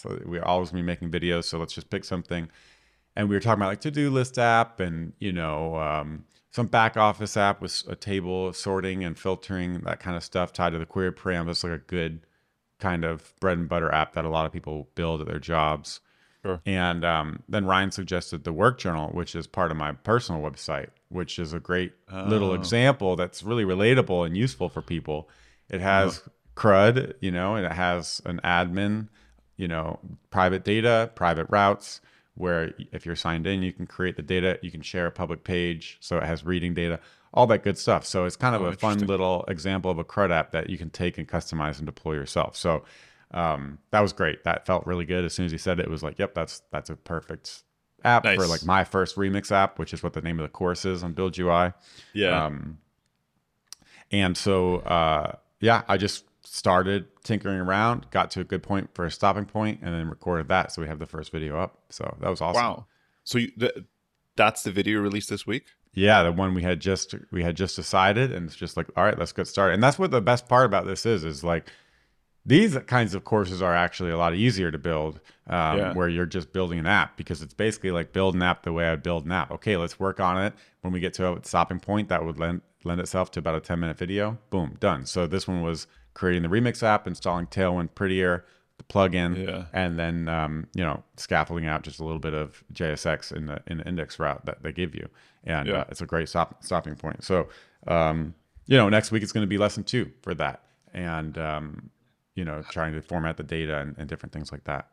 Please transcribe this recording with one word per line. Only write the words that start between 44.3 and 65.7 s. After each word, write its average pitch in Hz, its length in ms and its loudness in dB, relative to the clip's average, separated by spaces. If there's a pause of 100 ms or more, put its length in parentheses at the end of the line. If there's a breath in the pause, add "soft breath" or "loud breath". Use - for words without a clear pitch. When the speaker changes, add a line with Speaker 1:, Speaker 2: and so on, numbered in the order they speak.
Speaker 1:
That 82 220 0
felt 90 200 0
really 87 180 -2
good. 90 200 0
As 80 100 -4
soon 90 120 -2
as 82 60 -2
he 80 60 -4
said 90 220 0
it, 82 60 -2
it 73 40 -4
was 78 140 -6
like, 76 160 -6
"Yep, 98 140 -2
that's, - 360 -6
that's 73 200 -8
a 80 60 -10
perfect - 640 -10 (420)
app 120 200 6
for, 110 120 2
Speaker 2:
Nice. 92 120 4
Speaker 1:
like, 82 160 0
my 92 200 4
first 92 320 -2
remix 98 340 0
app," 98 300 4
which 80 120 -8
is 82 120 -8
what 85 80 -4
the 80 100 -6
name 82 160 -4
of 78 60 -4
the 73 80 -8
course 90 320 -2
is 90 180 -2
on 87 120 -6
Build 90 240 -2
U 87 120 2
I. 87 220 4 (400 loud breath)
Speaker 2:
Yeah. 90 340 2
Speaker 1:
Um, 73 320 -8 (1300 soft breath)
and 95 240 2
so, 92 420 2
uh, 80 580 2 (240)
yeah, 113 280 6
I 98 80 4
just 98 280 -2 (220)
started 92 600 2 (180)
tinkering 98 340 -2
around, 101 520 0
got 90 220 2
to 95 80 -4
a 90 40 -4
good 87 180 -4
point 98 320 -4
for 87 100 -4
a 82 60 -2
stopping 101 360 2
point, 107 360 -4
and 87 120 -4
then 82 140 -4
recorded 80 400 -2
that. 92 240 2
So 85 100 -8
we 76 60 -4
have 78 100 -8
the 78 80 -10
first 80 260 -12
video 78 260 -4
up. - 200 -6 (120)
So - 300 -8
that 90 80 -2
was 90 120 -2
awesome. 90 220 2
Speaker 2:
Wow. 101 240 -4 (380)
So - 140 -2
you, 117 200 -2
th-, 110 260 -2 (520)
that's 110 260 4
the 107 80 -4
video 101 300 0
released 101 300 -2
this 101 160 -6
week? 123 200 -6 (280)